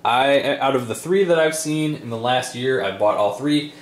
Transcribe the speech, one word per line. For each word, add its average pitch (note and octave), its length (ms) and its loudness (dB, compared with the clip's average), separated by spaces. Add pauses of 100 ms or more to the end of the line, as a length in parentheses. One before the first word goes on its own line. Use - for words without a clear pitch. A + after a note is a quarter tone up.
I, C3 520 2
out C3+ 160 0
of B2 140 0
the A2+ 80 -6
three F#3+ 300 0
that E3+ 120 4
I've D#3 160 2
seen D3+ 420 -2
in A#2+ 140 -12
the A#2 80 -6
last B2 380 -2
year, B2+ 260 0
I've G2 160 -4
bought G#2 200 2
all G#2 160 2
three. D3 480 -2